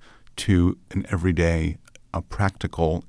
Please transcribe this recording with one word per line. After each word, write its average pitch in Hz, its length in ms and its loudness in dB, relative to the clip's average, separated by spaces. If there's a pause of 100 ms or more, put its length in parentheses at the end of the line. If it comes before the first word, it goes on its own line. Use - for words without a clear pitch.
(360)
to 87 420 4 (120)
an 95 200 -4
everyday, 82 640 0 (380)
a 92 80 -6
practical - 880 -4